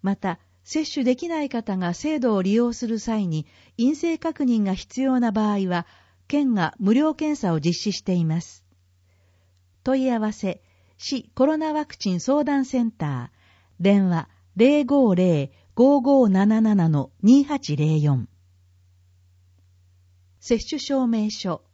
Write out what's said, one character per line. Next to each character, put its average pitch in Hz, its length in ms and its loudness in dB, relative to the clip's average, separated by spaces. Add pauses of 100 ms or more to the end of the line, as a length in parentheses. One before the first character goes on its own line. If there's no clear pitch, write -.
ま 196 160 -2
た、 180 240 -6 (220)
接 311 300 -6
種 269 120 -2
で 247 120 2
き 339 120 -8
な 320 140 -4
い 285 60 -6
方 226 280 -6
が 180 180 -4
制 302 260 -4
度 240 140 0
を 190 80 0
利 196 100 0
用 240 200 0
す 240 140 -8
る 220 120 -4
際 214 280 -4
に 156 200 -4 (300)
陰 262 180 0
性 320 240 -4
確 311 260 -6
認 233 180 0
が 190 120 -2
必 - 260 -10
要 262 180 0
な 233 140 0
場 214 200 0
合 202 160 -2
は、 175 180 -4 (420)
県 277 260 0
が 175 240 -2
無 208 160 2
料 302 200 2
検 302 260 -4
査 175 140 0
を 156 60 0
実 170 140 0
施 202 180 -6
し - 100 -8
て 185 100 -4
い 175 120 0
ま 160 160 -2
す。 - 240 -20 (1160)
問 262 180 0
い 262 100 0
合 226 100 -2
わ 214 120 -2
せ、 - 300 -8 (340)
市 - 380 -8
コ 262 120 2
ロ 311 100 2
ナ 311 160 -4
ワ 302 140 -4
ク - 100 -20
チ - 140 -4
ン 180 100 -2
相 285 240 0
談 277 200 0
セ 247 200 -2
ン 226 80 -4
タ 135 420 -6
ー。 - 480 -18
電 196 260 4
話、 165 200 -2 (260)
零 277 300 4
五 247 300 4
零 170 360 2 (240)
五 269 260 6
五 262 280 4
七 202 320 4
七 202 280 2
の 147 220 0 (120)
二 269 220 6
八 277 300 -4
零 156 260 0
四。 139 280 0 (2000)
接 - 260 -2
種 302 140 -8
証 262 300 -2
明 214 220 0
書。 180 320 -6 (120)